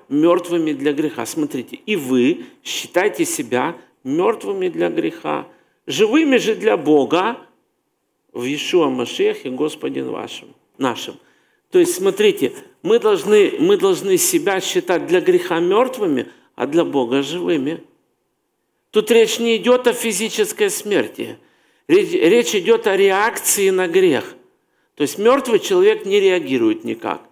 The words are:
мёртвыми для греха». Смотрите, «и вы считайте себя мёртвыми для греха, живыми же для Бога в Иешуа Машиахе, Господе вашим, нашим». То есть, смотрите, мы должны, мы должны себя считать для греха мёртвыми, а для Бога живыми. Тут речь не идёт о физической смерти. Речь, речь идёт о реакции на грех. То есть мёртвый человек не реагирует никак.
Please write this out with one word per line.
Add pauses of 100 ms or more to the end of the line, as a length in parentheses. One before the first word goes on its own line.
мёртвыми
для
греха».
Смотрите,
«и
вы (180)
считайте
себя (300)
мёртвыми
для
греха, (400)
живыми
же
для
Бога (960)
в
Иешуа
Машиахе,
Господе
вашим, (240)
нашим». (540)
То
есть,
смотрите, (280)
мы
должны,
мы
должны
себя
считать
для
греха
мёртвыми, (260)
а
для
Бога
живыми. (1080)
Тут
речь
не
идёт
о
физической
смерти. (480)
Речь,
речь
идёт
о
реакции
на
грех. (600)
То
есть
мёртвый
человек
не
реагирует
никак. (100)